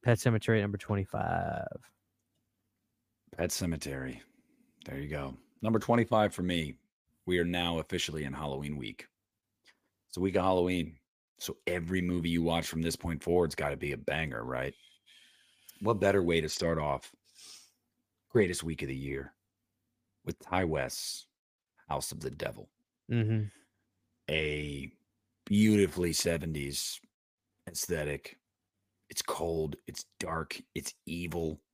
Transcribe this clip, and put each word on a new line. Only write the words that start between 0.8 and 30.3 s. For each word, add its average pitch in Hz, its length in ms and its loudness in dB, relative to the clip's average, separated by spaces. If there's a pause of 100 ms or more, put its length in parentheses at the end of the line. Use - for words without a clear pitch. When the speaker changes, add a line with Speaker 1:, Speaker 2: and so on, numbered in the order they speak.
Speaker 2:
Pet 87 120 2
Sematary. 69 680 -4 (640)
There 67 140 -10
you 71 100 -8
go. 69 260 -6 (280)
Number 110 160 4
twenty-five 110 560 4
for 90 80 -4
me. 85 320 0 (520)
We 90 120 4
are 85 60 4
now 87 340 0
officially 78 460 -4
in 67 100 -6
Halloween 73 420 -6
week. - 300 -12 (1000)
It's - 100 -12
a - 20 -2
week 92 160 2
of 92 60 4
Halloween. 90 540 2 (420)
So - 180 -8 (100)
every 90 360 0
movie 87 280 0
you 85 120 2
watch 82 240 2
from 82 160 -4
this 82 140 -2
point 82 260 -4
forward, 87 240 4
it's 76 80 -4
gotta 71 220 -2
be 71 160 -4
a 67 40 -4
banger, 71 480 -4
right? 64 300 -4 (1040)
What 104 200 2
better 98 220 6
way 85 180 6
to 78 80 0
start 82 300 0
off 73 320 -2 (1200)
greatest 90 320 4
week 80 200 -4
of 71 60 -6
the 67 80 -6
year 67 360 -8 (920)
with - 140 -6
Ty 92 260 0
West's - 640 -4 (640)
House 69 240 -4
of - 80 -10
the - 100 -6
Devil? 50 380 -8 (420)
Speaker 1:
Mm-hmm. 110 340 0 (840)
Speaker 2:
A 73 640 -2 (540)
beautifully 101 680 6
seventies 78 880 -2 (680)
aesthetic. 76 680 -4 (720)
It's - 120 -6
cold, 80 540 -2 (100)
it's - 180 -12 (160)
dark, 80 400 -6 (140)